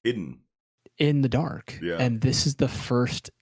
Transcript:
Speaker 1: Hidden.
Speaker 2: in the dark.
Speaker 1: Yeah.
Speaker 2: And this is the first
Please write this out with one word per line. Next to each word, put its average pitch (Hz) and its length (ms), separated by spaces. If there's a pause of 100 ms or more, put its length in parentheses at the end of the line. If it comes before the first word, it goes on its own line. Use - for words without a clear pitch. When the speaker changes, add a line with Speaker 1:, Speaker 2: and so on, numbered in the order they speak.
Speaker 1:
Hidden. 92 360 (580)
Speaker 2:
in 147 240
the 135 80
dark. - 520
Speaker 1:
Yeah. 85 180
Speaker 2:
And 117 220
this 127 260
is 139 80
the - 120
first - 640 (120)